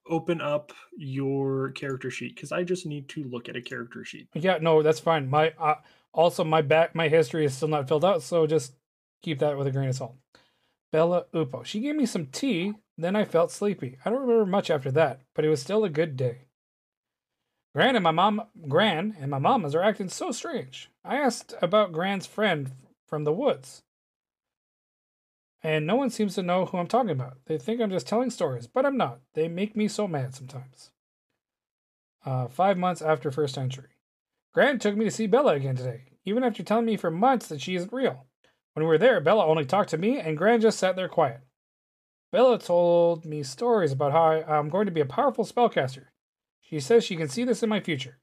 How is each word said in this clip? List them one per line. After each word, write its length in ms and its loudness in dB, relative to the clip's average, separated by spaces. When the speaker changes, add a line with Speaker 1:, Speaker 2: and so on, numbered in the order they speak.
Speaker 1:
open 340 -2
up 320 -4
your 760 -4
character 360 -8
sheet, 260 -10
'cause 160 -14
I 120 -2
just 240 -4
need 220 -10
to 140 -10
look 240 -10
at 80 -10
a 60 -10
character 420 -12
sheet. 300 -18
Speaker 2:
Yeah, 260 0
no, 220 4
that's 180 2
fine. 300 0
My, 300 2
uh, 160 0
also, 300 2
my 200 2
back, 320 4
my 120 0
history 380 2
is 100 -2
still 120 -4
not 200 -2
filled 160 2
out, 200 2
so 240 2
just 280 0
keep 180 -4
that 180 0
with 100 -2
a 40 -2
grain 180 -2
of 60 -2
salt. 220 -10
Bella 420 2
Upo. 300 -4
"She 180 -8
gave 140 -4
me 120 0
some 200 -6
tea, 460 -2
then 180 -2
I 100 2
felt 260 2
sleepy. 540 -4
I 40 -2
don't 120 -2
remember 260 4
much 240 0
after 220 -2
that, 280 2
but 100 0
it 40 2
was 120 2
still 240 0
a 60 -2
good 260 -2
day. 300 -4
Gran 220 4
and 80 2
my 80 4
mom, 380 2
Gran 500 0
and 140 -6
my 80 -2
mamas 340 2
are 80 2
acting 280 0
so 220 -8
strange. 580 -10
I 120 -4
asked 440 -4
about 320 2
Gran's 320 -4
friend 480 -2
from 180 -6
the 100 2
woods, 500 -4
and 240 -2
no 100 0
one 140 0
seems 260 -4
to 80 -4
know 220 0
who 120 -6
I'm 100 -4
talking 240 0
about. 340 -8
They 140 -4
think 220 -4
I'm 100 -2
just 160 -4
telling 240 -2
stories, 360 -4
but 180 0
I'm 120 0
not. 240 -2
They 140 0
make 280 -6
me 120 0
so 200 -4
mad 260 -4
sometimes." 580 -18
Uh, 220 -4
five 300 2
months 240 -2
after 300 0
first 260 -2
entry. 320 -8
"Gran 260 4
took 180 0
me 80 2
to 60 0
see 160 -4
Bella 280 6
again 200 -2
today, 500 -8
even 180 0
after 200 -2
telling 220 0
me 120 0
for 140 -2
months 380 2
that 120 -10
she 140 -4
isn't 180 -6
real. 340 -4
When 120 -2
we 40 2
were 80 6
there, 240 4
Bella 240 4
only 200 2
talked 260 0
to 60 -2
me, 220 0
and 180 -4
Gran 240 4
just 180 4
sat 160 0
there 140 -6
quiet. 320 0
Bella 280 6
told 680 4
me 180 -6
stories 500 0
about 200 0
how 120 6
I, 340 2
I'm 100 -2
going 180 0
to 60 -4
be 80 2
a 40 0
powerful 400 0
spellcaster. 640 0
She 180 -8
says 260 4
she 120 -6
can 120 -4
see 160 -4
this 180 0
in 60 2
my 120 0
future. 420 -6